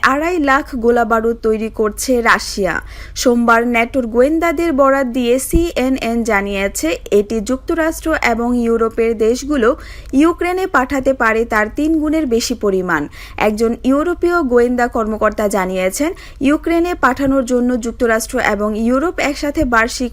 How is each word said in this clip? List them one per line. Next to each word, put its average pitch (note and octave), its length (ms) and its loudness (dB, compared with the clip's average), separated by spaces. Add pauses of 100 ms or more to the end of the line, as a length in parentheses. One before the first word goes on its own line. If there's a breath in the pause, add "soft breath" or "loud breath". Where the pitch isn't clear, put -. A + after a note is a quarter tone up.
আড়াই D#4 360 2
লাখ C#4 380 0
গোলাবারুদ A#3 680 2
তৈরি A3 320 -2
করছে A3+ 480 0
রাশিয়া। G3+ 580 0 (340 loud breath)
সোমবার A#3 520 4
ন্যাটোর A#3+ 400 0
গোয়েন্দাদের D#4+ 680 2
বরাত C4+ 340 4
দিয়ে A#3+ 320 0
সিএনএন B3+ 840 -2
জানিয়েছে, G3+ 760 -2 (120)
এটি G#3 300 0
যুক্তরাষ্ট্র D#4+ 840 -2
এবং A#3+ 340 0
ইউরোপের A3+ 600 0
দেশগুলো B3 580 0 (360 loud breath)
ইউক্রেনে F4 540 2
পাঠাতে C4+ 460 0
পারে A3+ 320 2
তার A3 220 0 (100)
তিন D#4 240 2
গুণের D4+ 260 0
বেশি A#3 280 -2
পরিমাণ। F3+ 540 0 (280 loud breath)
একজন A3+ 480 0
ইউরোপীয় E4+ 580 2
গোয়েন্দা A#3+ 460 2
কর্মকর্তা G#3+ 600 -2
জানিয়েছেন, F#3+ 640 -2 (280 loud breath)
ইউক্রেনে E4 540 0
পাঠানোর C4+ 500 0
জন্য B3 360 0
যুক্তরাষ্ট্র A3+ 600 -2
এবং G#3 380 0
ইউরোপ C4 400 0
একসাথে D4 460 -2
বার্ষিক A#3+ 480 0